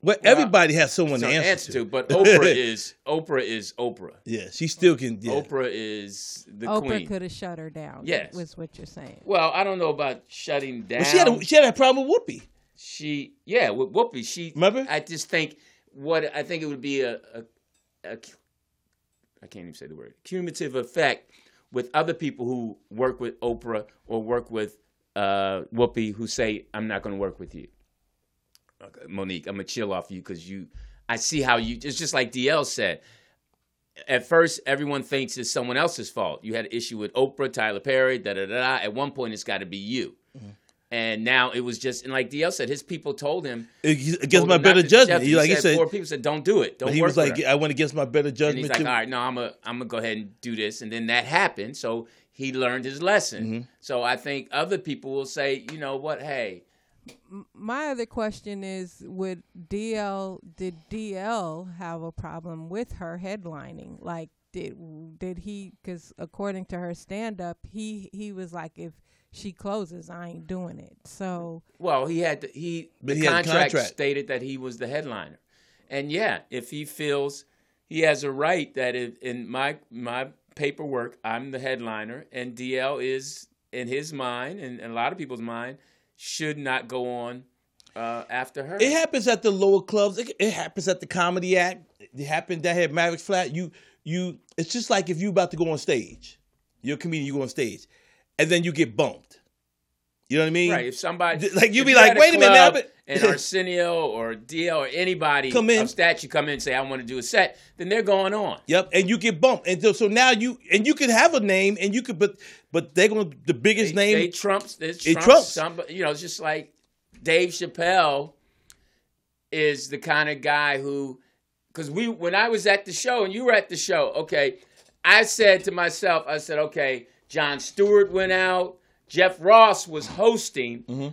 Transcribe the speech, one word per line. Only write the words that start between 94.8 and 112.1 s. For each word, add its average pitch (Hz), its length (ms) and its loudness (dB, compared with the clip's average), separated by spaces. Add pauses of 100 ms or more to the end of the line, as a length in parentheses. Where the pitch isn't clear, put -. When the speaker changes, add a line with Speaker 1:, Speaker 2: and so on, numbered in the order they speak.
Speaker 1:
like 196 200 2
if 170 120 -4
you 202 80 0
about 180 220 2
to 165 60 -10
go 165 140 0
on 151 60 -2
stage, - 600 -4 (440)
you're 139 140 -4
a 147 40 -14
comedian, 160 260 -4
you 139 100 -6
go 139 80 -2
on 127 40 -6
stage, 120 400 -6 (500)
and 160 140 4
then 170 140 2
you 175 80 -2
get 127 240 0
bumped. - 420 -2 (880)
You 143 100 0
know 156 60 4
what 160 40 2
I 160 40 0
mean? 175 200 2
Speaker 2:
Right. 131 160 0
If 127 120 -8
somebody, 170 400 -2
Speaker 1:
Th-, 185 160 -2
like, 208 180 6
you 254 80 4
Speaker 2:
if 262 60 2
Speaker 1:
be 269 60 6
Speaker 2:
you 254 40 12
Speaker 1:
like, 220 120 12
Speaker 2:
had 220 80 6
a - 20 4
Speaker 1:
"Wait 330 160 10
a - 20 4
minute, 294 160 10
Speaker 2:
club - 220 10
Speaker 1:
I've 269 80 2
been" - 80 -12 (160)
Speaker 2:
and - 160 0
Speaker 1:
<laughs> 208 80 6
Speaker 2:
Arsenio 170 800 0
or 113 260 -6
D 151 340 -4
L 156 140 0
or 131 80 -4
anybody 156 600 0
Speaker 1:
Come 220 200 4
in. 220 100 4
Speaker 2:
of 233 80 -2
statue 170 380 2
come 147 180 0
in 147 60 -4
and 135 100 -4
say, 131 140 -2
"I 131 60 0
wanna 135 200 -6
do 123 160 -8
a 120 60 -6
set," 196 340 2 (200)
then 175 120 -8
they're 220 140 2
going 196 320 2
on. 185 320 -4
Speaker 1:
Yep, 175 260 2
and 185 160 4
you 226 80 2
get 180 240 0
bumped, 254 260 4
and 180 140 -2
so, 208 100 6
so 214 160 2
now 240 220 6
you, 240 300 0 (120)
and 208 140 4
you 294 80 4
could 277 160 2
have 269 240 6
a 277 60 4
name, 196 420 2
and 202 140 0
you 254 80 0
could, 196 160 -8